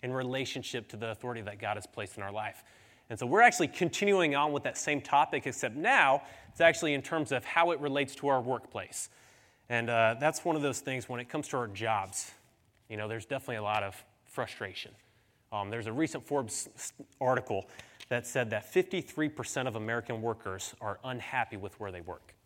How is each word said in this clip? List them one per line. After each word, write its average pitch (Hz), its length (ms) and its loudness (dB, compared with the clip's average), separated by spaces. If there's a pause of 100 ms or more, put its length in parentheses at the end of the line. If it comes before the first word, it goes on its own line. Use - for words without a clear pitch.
in 123 100 -4
relationship 127 760 -4
to 117 100 -14
the 113 140 -4
authority 117 300 -8
that 101 180 -10
God 107 180 -2
has 101 80 -10
placed - 320 -8
in 107 60 -8
our 98 80 -6
life. 107 320 -8 (460)
And 113 100 -6
so 127 60 -4
we're 175 160 6
actually 214 260 8
continuing 180 680 4
on 147 160 4
with 143 120 -2
that 123 140 -4
same 147 240 0
topic, 147 440 4
except 123 300 -4
now 165 480 4 (280)
it's - 100 -2
actually 165 320 6
in 139 80 0
terms 156 300 -2
of 143 140 0
how 170 260 4
it 151 80 0
relates 143 360 -2
to 143 120 -2
our 131 140 6
workplace. 117 680 -6 (600)
And, 117 200 0
uh, 113 300 6
that's 156 240 0
one 165 120 2
of 151 80 0
those 139 160 0
things 131 280 -6
when 123 120 -6
it 123 100 -10
comes 151 200 -4
to 139 80 -2
our 120 100 -2
jobs, 101 640 -2 (580)
you 110 80 -8
know, 107 100 -4
there's 110 180 -6
definitely 135 320 -6
a 107 60 -4
lot 104 200 0
of 98 200 -8 (220)
frustration. - 680 -8 (600)
Um, 101 180 -4
there's 113 180 -4
a 110 60 -4
recent 147 320 -2
Forbes 135 500 -2
s-, - 180 -12 (280)
article 117 460 2 (420)
that 120 160 0
said 123 240 0
that 107 160 -2
fifty-three 180 640 0
percent 131 380 -4
of 117 80 -4
American 113 460 -2
workers 107 600 -6
are 101 220 -4
unhappy 123 540 -4
with 95 220 -10
where 101 120 -6
they 90 100 -10
work. 82 320 -12 (120)